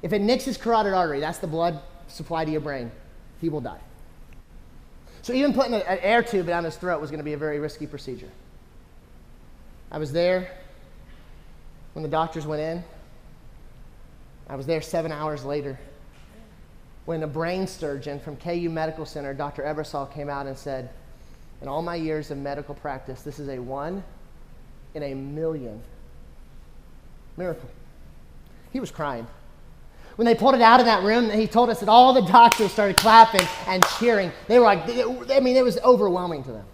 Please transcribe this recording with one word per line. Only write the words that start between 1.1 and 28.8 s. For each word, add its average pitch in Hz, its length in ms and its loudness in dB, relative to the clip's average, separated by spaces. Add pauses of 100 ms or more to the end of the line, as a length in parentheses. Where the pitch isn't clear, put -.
that's 160 180 -6
the - 80 -8
blood 165 320 -2 (300)
supply 160 380 -6
to 156 40 -4
your 156 120 -4
brain, 135 280 -8 (520)
he 165 80 -2
will 147 100 -6
die. 104 200 -12 (1400)
So 240 140 -6
even 269 180 2
putting 240 220 2
a, 214 40 0
an 185 220 -2
air 220 220 4
tube 196 240 -2
down 170 180 -2
his 160 120 -6
throat 175 260 -4
was 147 80 -10
gonna 151 120 -10
be 151 120 -6
a 147 40 -8
very 151 200 -4
risky 147 280 -8
procedure. 131 440 -14 (1600)
I 151 80 -10
was 151 120 -6
there 180 400 0 (1400)
when 156 100 -12
the 151 60 -8
doctors 160 380 -4
went 151 160 -6
in. 165 200 -6 (1700)
I 139 80 -12
was 131 80 -10
there 156 160 -2
seven 160 320 -6
hours 147 320 -6
later 143 340 -6 (1300)
when 160 180 -6
a 156 40 -6
brain 165 400 -6
surgeon 143 540 -8
from 147 160 -14
K 175 200 -8
U 170 140 -4
Medical 160 340 -6
Center, 143 300 -10
Doctor 143 280 -8
Ebersol, 143 520 -8
came 147 160 -10
out 139 160 -8
and 135 100 -10
said, 131 320 -10 (720)
"In 135 60 -12
all 143 120 -6
my 170 140 -6
years 156 360 -6
of 143 60 -8
medical 143 380 -10
practice, 131 480 -12
this 147 160 -14
is 139 100 -12
a 131 100 -10
one 139 440 -8 (920)
in 156 80 -8
a 139 120 -8
million 139 680 -8 (1600)
miracle." 175 300 -8 (1040)
He 269 80 -6